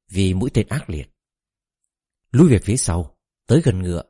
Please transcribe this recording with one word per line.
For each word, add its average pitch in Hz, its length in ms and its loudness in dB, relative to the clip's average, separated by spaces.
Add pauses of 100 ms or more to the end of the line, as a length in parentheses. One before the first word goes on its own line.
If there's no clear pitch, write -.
vì 95 260 0
mũi 101 200 -2
tên 107 140 0
ác - 220 -8
liệt. 78 200 -10 (1200)
Lui 156 180 6
về 110 140 4
phía 110 140 -4
sau, 85 400 -6 (300)
tới 131 140 4
gần 101 180 0
ngựa 90 300 -8